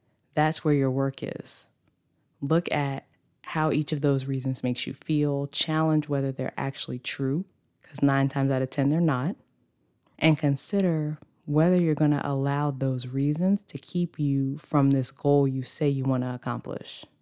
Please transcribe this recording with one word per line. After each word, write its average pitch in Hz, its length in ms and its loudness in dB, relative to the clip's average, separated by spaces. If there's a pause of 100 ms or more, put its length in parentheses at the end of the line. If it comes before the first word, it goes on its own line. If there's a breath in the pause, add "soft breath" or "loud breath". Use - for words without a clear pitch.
(340)
that's 156 300 0
where 151 100 4
your 135 180 2
work 135 300 -2
is. - 460 -8 (720)
Look 160 300 0
at 139 340 -2 (380)
how 156 280 0
each 147 200 0
of 147 100 -2
those 139 240 2
reasons 131 380 -4
makes 123 220 -2
you - 80 -6
feel, 143 540 -2
challenge 156 600 0
whether 139 220 0
they're 131 260 -6
actually 135 420 -6
true, 139 460 -4 (360)
'cause - 200 -10
nine 139 260 4
times 139 240 0
out 131 100 0
of 131 80 -2
ten 139 200 0
they're 160 120 2
not, 151 340 0 (840)
and 156 180 4
consider 156 800 0 (280)
whether 156 300 4
you're 165 200 4
gonna 147 280 4
allow 143 480 0
those 131 360 -2
reasons 151 560 0
to - 140 -12
keep - 420 -4
you 139 380 0
from 139 320 2
this 135 220 2
goal 143 360 2
you 131 160 -4
say - 260 0
you 135 140 -2
wanna 127 300 0
accomplish. - 720 -8 (160)